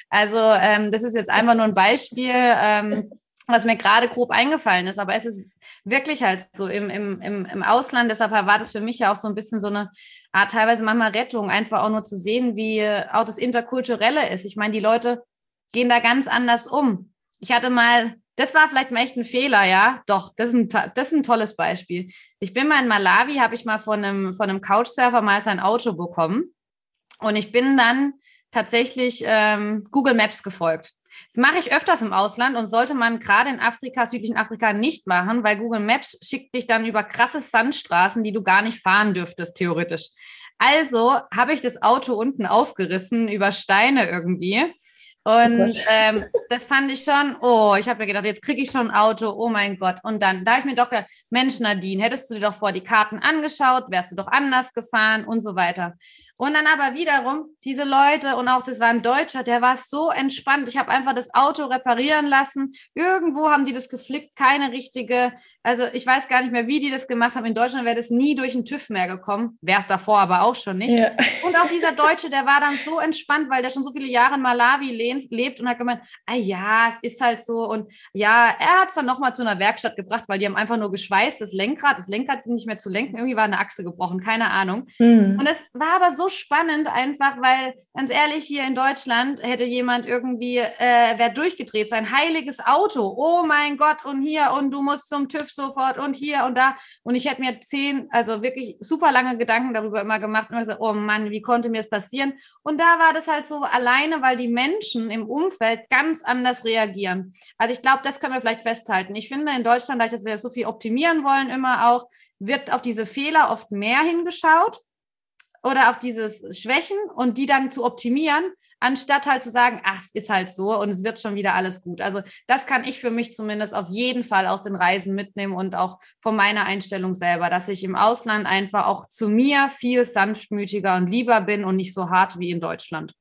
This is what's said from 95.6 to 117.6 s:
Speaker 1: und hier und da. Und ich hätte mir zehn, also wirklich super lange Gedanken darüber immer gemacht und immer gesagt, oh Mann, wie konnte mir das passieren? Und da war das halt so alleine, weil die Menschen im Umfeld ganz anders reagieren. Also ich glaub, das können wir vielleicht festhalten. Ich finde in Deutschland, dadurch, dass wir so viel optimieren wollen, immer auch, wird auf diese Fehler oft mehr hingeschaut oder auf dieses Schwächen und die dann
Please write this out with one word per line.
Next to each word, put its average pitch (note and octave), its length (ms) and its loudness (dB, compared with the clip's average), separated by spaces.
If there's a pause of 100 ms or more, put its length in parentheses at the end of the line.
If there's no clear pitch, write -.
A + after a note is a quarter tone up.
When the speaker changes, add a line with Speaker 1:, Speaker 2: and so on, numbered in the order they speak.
Speaker 1:
und C#4 180 -6
hier C#4 300 -2
und B3 100 -2
da. C4+ 200 2 (260)
Und B3 140 -2
ich B3+ 120 -2
hätte C4 140 -4
mir B3 180 -6
zehn, C#4 520 -4
also A3 300 0
wirklich B3+ 380 -6
super D#4 320 0
lange B3+ 240 2
Gedanken A#3 380 0
darüber G#3+ 260 -4
immer G#3+ 200 -2
gemacht G#3+ 280 -2
und - 40 -16
immer A#3 80 -4
gesagt, A3 200 -6
oh A3 140 0
Mann, G#3+ 360 -2
wie G#3+ 120 -8
konnte A#3+ 260 0
mir A3 140 -4
das A3 80 -10
passieren? C4 420 -4 (300)
Und D4+ 180 -4
da E4+ 180 6
war D#4+ 140 6
das D#4+ 160 -4
halt D4+ 160 -2
so D4 160 -8
alleine, C4 640 0
weil B3+ 140 4
die B3 120 -4
Menschen B3 640 -2
im G#3+ 180 -6
Umfeld A#3 640 -2
ganz D4+ 340 0
anders B3 400 -2
reagieren. G3 720 -2 (240)
Also A#3 160 0
ich B3 80 -16
glaub, C4 200 2
das C#4 180 -6
können C4+ 120 -4
wir B3+ 80 -2
vielleicht A3+ 220 -4
festhalten. G3+ 540 -4
Ich G#3+ 120 -10
finde C#4+ 260 -4
in A#3+ 100 -2
Deutschland, A#3+ 360 0
dadurch, A3+ 120 0
dass A#3 120 -10
wir G#3+ 140 -6
so A3+ 100 -10
viel A#3+ 160 -6
optimieren C#4+ 600 -2
wollen, C4+ 260 0
immer B3+ 400 0
auch, A#3+ 160 2 (320)
wird C4 340 -6
auf B3 80 0
diese A3 240 -4
Fehler D4 460 0
oft - 200 -8
mehr G#3+ 300 0
hingeschaut E4+ 760 2 (840)
oder C4 280 4
auf A#3+ 80 -4
dieses A3 440 -8 (180)
Schwächen C#4+ 360 -2 (180)
und B3 240 -2
die C4+ 80 -2
dann C4+ 240 2